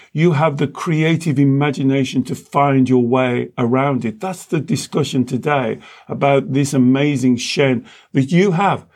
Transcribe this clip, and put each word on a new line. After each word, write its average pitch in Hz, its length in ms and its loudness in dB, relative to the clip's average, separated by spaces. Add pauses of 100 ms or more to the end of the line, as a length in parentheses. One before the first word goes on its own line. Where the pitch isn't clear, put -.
(120)
you 170 200 2
have 147 260 0
the 143 100 0
creative 160 720 -2
imagination 139 840 0
to 147 120 -6
find 135 540 0
your 127 160 4
way 123 520 0
around 127 460 0
it. 110 160 -6
That's 185 260 -10
the 160 140 -2
discussion 139 640 -4
today 131 560 -4 (280)
about 139 440 0
this 139 220 0
amazing 131 640 2
Shen 131 480 -2 (280)
that 135 180 0
you 180 200 4
have. 170 440 -2